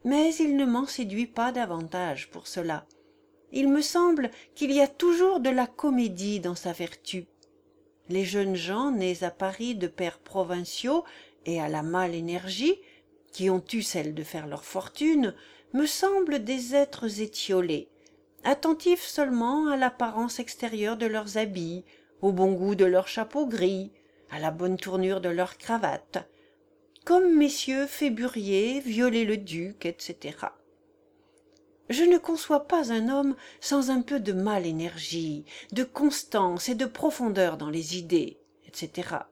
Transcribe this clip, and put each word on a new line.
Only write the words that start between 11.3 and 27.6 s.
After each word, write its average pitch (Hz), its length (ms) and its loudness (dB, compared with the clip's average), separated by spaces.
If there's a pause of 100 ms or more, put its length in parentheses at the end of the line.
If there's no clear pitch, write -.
et 165 140 -2
à 151 80 -4
la 156 160 -4
mâle 170 320 -2
énergie, 185 640 -2 (520)
qui 185 160 -2
ont 185 140 2 (100)
eu 226 100 -2
celle 156 300 -4
de 156 120 -8
faire 151 240 -10
leur 151 160 -10
fortune, 269 720 0 (360)
me 285 140 2
semblent 349 560 0
des 247 320 -6
êtres 240 460 0
étiolés, 180 680 -2 (540)
attentifs 320 640 2
seulement 269 640 0
à 277 80 0
l'apparence 240 640 -2
extérieure 226 560 -4
de 226 100 -2
leurs 214 320 -2
habits, 180 460 -4 (380)
au 196 100 4
bon 190 200 4
goût 190 220 0
de 190 100 6
leurs 185 240 4
chapeaux 247 380 -2
gris, 196 460 -2 (380)
à 147 100 -8
la 160 100 0
bonne 180 280 -2
tournure 190 420 -2
de 175 80 -2
leurs 175 300 -2
cravates, 196 600 -4 (840)
comme 359 320 6
messieurs 277 520 2